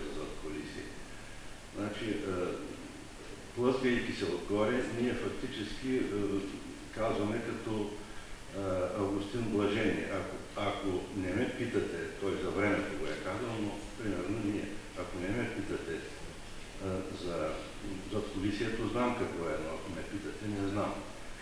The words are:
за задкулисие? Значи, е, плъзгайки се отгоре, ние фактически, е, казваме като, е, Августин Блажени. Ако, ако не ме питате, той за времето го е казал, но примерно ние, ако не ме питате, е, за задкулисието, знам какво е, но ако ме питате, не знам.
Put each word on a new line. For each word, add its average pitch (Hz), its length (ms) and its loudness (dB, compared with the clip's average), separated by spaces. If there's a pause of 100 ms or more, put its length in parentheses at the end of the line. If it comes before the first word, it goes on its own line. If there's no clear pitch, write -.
за - 160 -4
задкулисие? 76 640 -4 (920)
Значи, 107 320 -2
е, 98 60 2 (1400)
плъзгайки 123 560 6
се - 120 0
отгоре, 104 580 4 (180)
ние 120 140 4
фактически, 113 840 0
е, 127 60 6 (920)
казваме 110 540 2
като, 104 420 0
е, - 680 -8 (400)
Августин 101 420 2
Блажени. 104 640 4 (140)
Ако, - 180 -4 (320)
ако 98 320 2 (160)
не 90 160 2
ме 117 260 4
питате, 98 400 2 (220)
той 98 120 2 (100)
за 90 80 0
времето 98 480 4
го - 80 2
е - 180 -2
казал, 113 380 -2
но 101 80 2 (280)
примерно 101 460 0
ние, 101 240 2 (320)
ако - 180 -4
не 90 100 0
ме 117 280 2
питате, - 360 -2
е, 80 80 -2 (1200)
за 85 240 0 (640)
задкулисието, - 760 2
знам 120 300 2
какво 85 300 0
е, - 160 0
но - 100 -2
ако - 220 -6
ме - 60 -4
питате, 98 460 -4
не 98 200 2
знам. 98 260 2 (480)